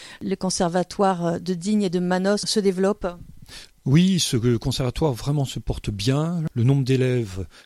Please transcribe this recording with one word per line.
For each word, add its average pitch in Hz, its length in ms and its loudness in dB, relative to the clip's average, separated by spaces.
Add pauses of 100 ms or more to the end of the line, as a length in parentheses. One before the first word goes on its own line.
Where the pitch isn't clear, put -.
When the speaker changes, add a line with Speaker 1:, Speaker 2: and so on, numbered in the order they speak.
(200)
Speaker 1:
le 196 140 -4
conservatoire 180 1040 0
de 175 140 -4
Digne 202 280 0
et 185 80 0
de 180 100 0
Manosque 185 480 0
se - 100 0
développe ? 190 480 0 (800)
Speaker 2:
Oui, 175 340 6
ce - 180 0 (200)
conservatoire 135 560 -2
vraiment 139 320 -2
se - 160 -8
porte - 300 -4
bien. 143 520 0 (120)
Le 120 100 2
nombre 139 180 4
d'élèves, 123 640 0 (200)